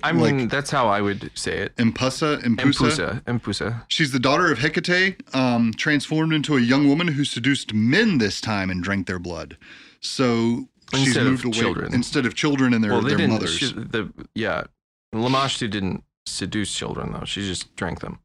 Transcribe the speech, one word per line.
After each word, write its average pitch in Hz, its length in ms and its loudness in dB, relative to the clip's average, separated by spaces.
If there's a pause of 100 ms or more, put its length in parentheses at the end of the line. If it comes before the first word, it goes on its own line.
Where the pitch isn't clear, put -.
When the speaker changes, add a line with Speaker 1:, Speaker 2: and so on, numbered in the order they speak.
Speaker 1:
I 156 80 0
Speaker 2:
Like, - 240 4
Speaker 1:
mean, 127 140 0
that's 143 220 -2
how 131 160 2
I 101 140 2
would 101 340 -4
say 87 240 -4
it. - 180 -6
Speaker 2:
Empusa, 131 640 0
Empusa. 123 240 0
Speaker 1:
Empusa, 139 580 2
Empusa. 113 640 -4
Speaker 2:
She's 147 240 0
the 131 80 0
daughter 156 320 4
of 123 80 2
Hecate, 180 640 0 (140)
um, 120 380 2
transformed 156 600 0
into 147 240 2
a 127 40 4
young 135 280 4
woman 170 200 2
who 143 140 0
seduced 127 500 -2
men 151 440 4
this 104 240 0
time 98 300 -2
and 92 120 -4
drank 98 240 -2
their 92 120 -6
blood. 82 360 -10 (460)
So 120 680 0 (260)
she's 135 160 2
Speaker 1:
Instead 127 180 2
of 135 40 4
Speaker 2:
moved 127 140 -2
away 120 80 0
Speaker 1:
children. 107 400 -2
Speaker 2:
instead 127 320 0
of 110 100 -2
children 135 380 2
and 113 100 4
their, 107 80 0
Speaker 1:
Well, 117 100 2
they 120 80 0
Speaker 2:
their 151 100 2
Speaker 1:
didn't, 147 140 4
Speaker 2:
mothers. 92 180 0
Speaker 1:
she, 120 200 -2
the, - 400 -6 (220)
yeah, 101 300 -4 (500)
Lamashtu 131 560 0
didn't 95 340 -4 (220)
seduce 101 480 -4
children, - 400 -6
though. - 120 -8
She 90 160 -6
just 92 340 -6
drank - 240 -6
them. - 260 -12